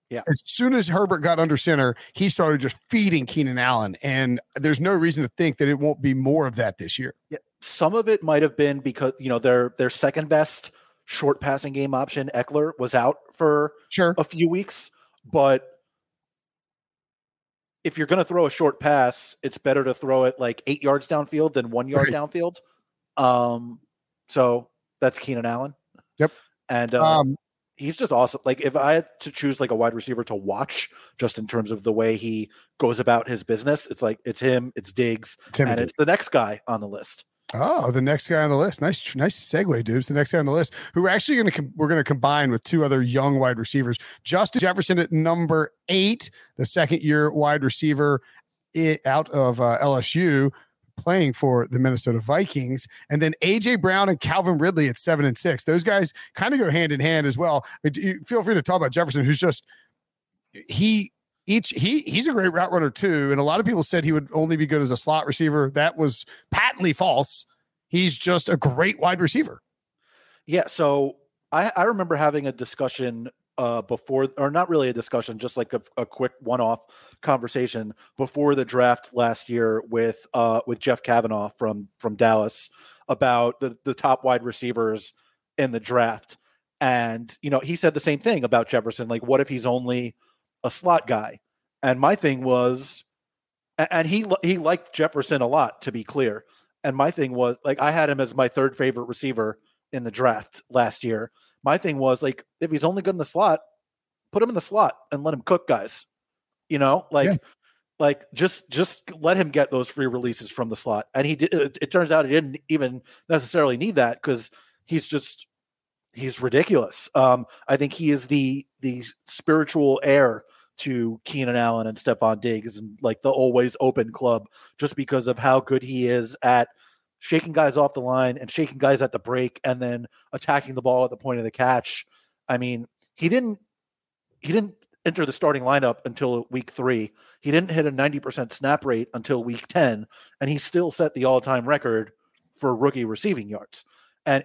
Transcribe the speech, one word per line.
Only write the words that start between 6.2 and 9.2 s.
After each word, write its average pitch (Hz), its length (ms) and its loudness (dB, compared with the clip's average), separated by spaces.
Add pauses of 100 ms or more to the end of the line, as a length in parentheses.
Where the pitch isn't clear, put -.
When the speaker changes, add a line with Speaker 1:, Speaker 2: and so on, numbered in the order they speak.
Speaker 2:
of 113 80 -8
that 110 220 -2
this 85 200 -8
year. 127 180 -10 (140)
Speaker 1:
Yeah. - 100 -12 (220)
Some 170 340 -2
of 220 120 0
it 220 160 2
might 156 180 2
have 147 140 2
been 143 240 0
because, 131 400 -4
you 131 100 -6